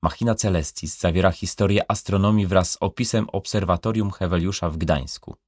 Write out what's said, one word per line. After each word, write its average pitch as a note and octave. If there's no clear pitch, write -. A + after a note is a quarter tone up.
Machina A2+
Celestis E2
zawiera F#2
historię G2
astronomii G2+
wraz F#2
z -
opisem A2
obserwatorium G2+
Heweliusza F2
w D#2
Gdańsku. D#2